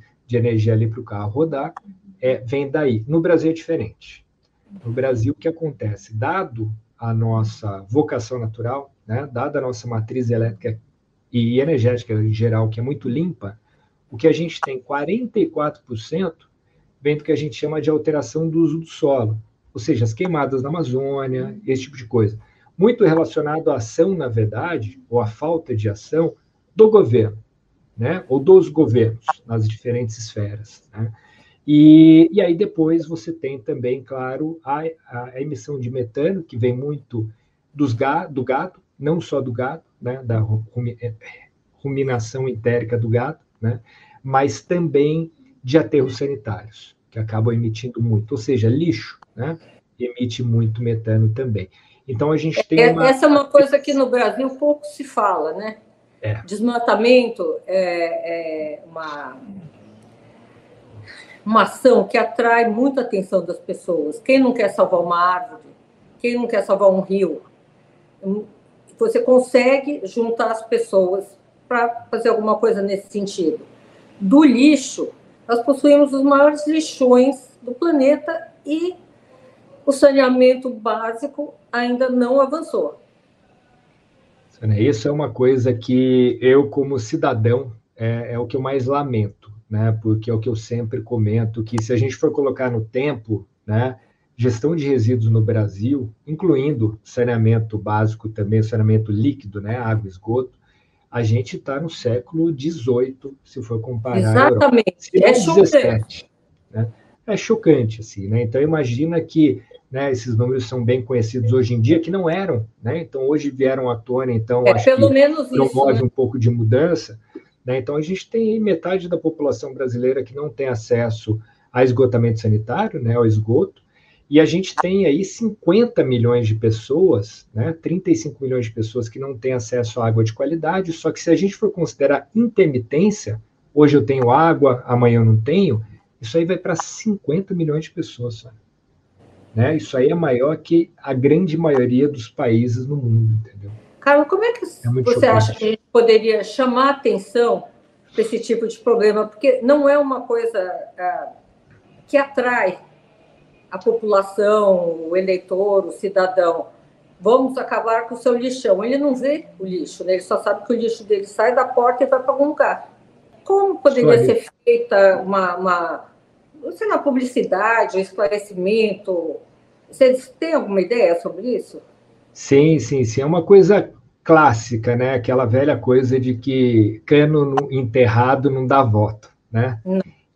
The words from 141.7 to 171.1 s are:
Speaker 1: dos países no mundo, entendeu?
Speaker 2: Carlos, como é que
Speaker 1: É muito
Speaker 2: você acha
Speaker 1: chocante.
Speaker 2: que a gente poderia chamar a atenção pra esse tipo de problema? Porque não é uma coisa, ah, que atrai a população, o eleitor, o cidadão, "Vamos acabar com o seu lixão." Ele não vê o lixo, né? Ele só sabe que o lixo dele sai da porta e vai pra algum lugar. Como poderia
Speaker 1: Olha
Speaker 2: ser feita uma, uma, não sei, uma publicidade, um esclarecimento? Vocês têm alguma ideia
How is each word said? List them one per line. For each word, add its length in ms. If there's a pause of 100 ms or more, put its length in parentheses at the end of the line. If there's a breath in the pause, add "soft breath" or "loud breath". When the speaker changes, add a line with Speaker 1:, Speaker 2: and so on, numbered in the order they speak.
Speaker 1:
dos 220
países 580
no 80
mundo, 380
entendeu? 360 (300)
Speaker 2:
Carlos, 300
como 160
é 80
que 120 (200)
Speaker 1:
É 40
muito 220
Speaker 2:
você 140
acha 220
Speaker 1:
chocante. 120
Speaker 2:
que 60
a 60
gente 100 (100)
poderia 540
chamar 420
a 40
atenção 760 (480)
pra 80
esse 180
tipo 300
de 100
problema? 480
Porque 340
não 280
é 80
uma 240
coisa, 380 (380)
ah, 360 (720)
que 80
atrai 640 (920)
a 60
população, 1300
o 80
eleitor, 720
o 40
cidadão, 760 (520)
"Vamos 380
acabar 500
com 60
o 40
seu 200
lixão." 460
Ele 160
não 160
vê 320 (100)
o 80
lixo, 380
né? 100
Ele 80
só 220
sabe 200
que 80
o 40
lixo 280
dele 220
sai 300
da 100
porta 380
e 40
vai 140
pra 100
algum 140
lugar. 480 (500)
Como 360
poderia 320
Speaker 1:
Olha 140
Speaker 2:
ser 200 (180)
feita 580
uma, 360
uma, 480 (560)
não 100
sei, 160
uma 120
publicidade, 960
um 40
esclarecimento? 1400 (520)
Vocês 500
têm 140
alguma 260
ideia 400